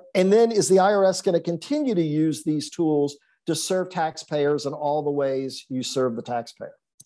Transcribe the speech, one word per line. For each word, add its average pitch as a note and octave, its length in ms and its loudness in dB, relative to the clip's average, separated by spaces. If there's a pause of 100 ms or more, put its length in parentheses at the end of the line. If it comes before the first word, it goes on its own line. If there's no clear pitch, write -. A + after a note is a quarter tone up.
(160)
and F#3+ 160 4
then A#3 220 6
is G3 160 2
the F#3+ 100 6
I G3 140 4
R G3+ 100 4
S F#3+ 180 2
gonna E3+ 200 2
continue A3+ 540 -2
to F3 60 2
use D#3 440 0
these D3+ 240 -2
tools D3 480 0 (280)
to E3 80 -2
serve F#3 360 -2
taxpayers D3 760 -2
in C#3 60 -6
all D3 320 -2
the D3 80 -2
ways C3+ 560 -4
you C3 160 -6
serve B2+ 320 -2
the A2+ 60 -8
taxpayer? - 500 -8 (340)